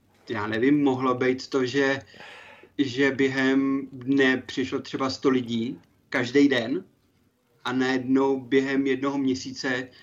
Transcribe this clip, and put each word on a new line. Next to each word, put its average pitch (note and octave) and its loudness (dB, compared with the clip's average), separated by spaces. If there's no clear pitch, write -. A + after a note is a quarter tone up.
já G#2+ -4
nevím, C3 2
mohlo B2+ 2
být C3 0
to, C3 0
že, C#3 0
že C3+ 2
během C3+ 0
dne C3 2
přišlo C3 -6
třeba C3+ -4
sto C3+ 0
lidí A#2+ -2
každý C3+ 2
den C3 -2
a B2 -4
najednou C3 0
během C3+ 0
jednoho C#3 -2
měsíce B2+ -4